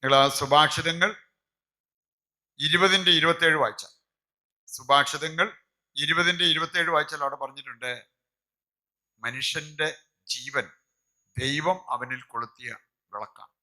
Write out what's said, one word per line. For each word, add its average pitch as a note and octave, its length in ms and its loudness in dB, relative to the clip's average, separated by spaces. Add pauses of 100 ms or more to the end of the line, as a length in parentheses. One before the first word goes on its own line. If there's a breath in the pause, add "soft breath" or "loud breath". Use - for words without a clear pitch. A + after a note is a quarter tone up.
നിങ്ങൾ C3+ 120 4
ആ C#3 120 6
സുഭാഷിതങ്ങൾ D#3+ 840 2 (1400)
ഇരുപതിന്റെ F3+ 520 2
ഇരുപത്തേഴ് E3 440 4
വായിച്ചാൽ, B2 340 -2 (760)
സുഭാഷിതങ്ങൾ D3+ 880 0 (440)
ഇരുപതിന്റെ E3+ 480 0
ഇരുപത്തേഴ് E3 460 0
വായിച്ചാൽ D3+ 300 -2
അവിടെ C#3 160 -4
പറഞ്ഞിട്ടുണ്ട്, B2+ 720 -12 (1120)
മനുഷ്യന്റെ D3+ 800 -6 (280)
ജീവൻ C3 440 -6 (680)
ദൈവം D3+ 520 -2
അവനിൽ B2+ 320 -8
കൊളുത്തിയ A#2 540 -12 (360)
വിളക്കാണ്. G#2 380 -14 (120)